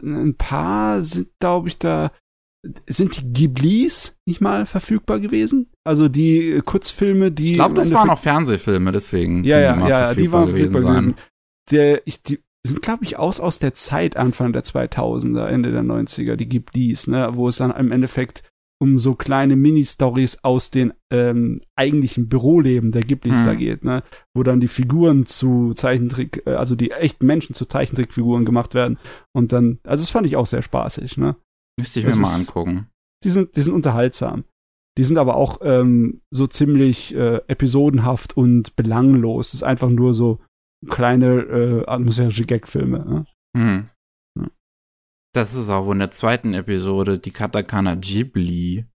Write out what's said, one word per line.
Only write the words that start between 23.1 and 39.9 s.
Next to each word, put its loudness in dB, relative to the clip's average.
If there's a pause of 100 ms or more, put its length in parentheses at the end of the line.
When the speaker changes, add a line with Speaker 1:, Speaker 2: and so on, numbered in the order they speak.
Speaker 2:
Hm. 4
Speaker 1:
da 2
geht, -4
ne, -2 (340)
wo 0
dann 2
die 2
Figuren 2
zu 0
Zeichentrick, -2
äh, -2
also -2
die -2
echten -2
Menschen 0
zu -6
Zeichentrickfiguren -2
gemacht -2
werden 0 (380)
und 0
dann, 2
also -2
das -4
fand 0
ich -2
auch 0
sehr -4
spaßig, -6
ne. -2 (440)
Speaker 2:
Müsste -6
ich 0
Speaker 1:
Das 2
Speaker 2:
mir 4
mal 2
Speaker 1:
ist -2
Speaker 2:
angucken. -6 (340)
Speaker 1:
Die 0
sind, 0
die 0
sind 0
unterhaltsam. -2 (540)
Die 4
sind 2
aber 2
auch, 0
ähm, 2 (100)
so 0
ziemlich, 2
äh, 0 (120)
episodenhaft 0
und 2
belanglos. 2
Das -6
ist -6
einfach 0
nur 4